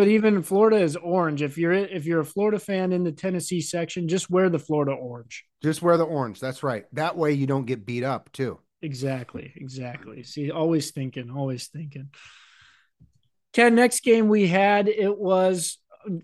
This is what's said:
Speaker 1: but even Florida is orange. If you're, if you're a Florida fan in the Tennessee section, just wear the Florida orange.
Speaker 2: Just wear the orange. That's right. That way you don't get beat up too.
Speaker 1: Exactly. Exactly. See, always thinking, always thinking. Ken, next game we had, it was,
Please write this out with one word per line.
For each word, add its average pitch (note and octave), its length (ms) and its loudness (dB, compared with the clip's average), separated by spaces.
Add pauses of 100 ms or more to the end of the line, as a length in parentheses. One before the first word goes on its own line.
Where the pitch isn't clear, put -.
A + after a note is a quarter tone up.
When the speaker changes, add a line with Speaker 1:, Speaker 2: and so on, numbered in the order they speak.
Speaker 1:
but G3+ 80 6
even G#3+ 340 4
Florida G#3+ 340 4
is E3 200 2
orange. E3+ 440 0
If C#3+ 160 -4
you're, E3 160 2
if F#3+ 320 -2
you're E3 140 0
a D3+ 60 0
Florida G#3 340 -2
fan F#3 320 -2
in F3+ 140 0
the E3 80 -2
Tennessee F3+ 480 -4
section, E3+ 480 -6
just F3+ 200 -2
wear F#3 200 4
the E3 100 0
Florida D3 320 -2
orange. B2 540 -12 (160)
Speaker 2:
Just D#3 200 -2
wear E3+ 160 6
the E3 80 2
orange. C3+ 360 -4
That's C3 200 -8
right. A#2+ 320 -4
That D#3 240 -4
way D#3 140 2
you C#3 160 0
don't C3+ 180 0
get A2+ 200 -6
beat A#2+ 180 -6
up B2+ 300 -6
too. B2 260 -6 (220)
Speaker 1:
Exactly. C3+ 720 -8
Exactly. B2 680 -14
See, C#3+ 280 -8
always E3 400 0
thinking, C3 400 -8
always C3+ 360 -6
thinking. C#3+ 420 -14 (1400)
Ken, A#3 220 6
next A#3+ 260 4
game A3+ 280 4
we G#3 180 6
had, G3+ 400 4
it G#3 300 0
was, F#3 600 0 (460)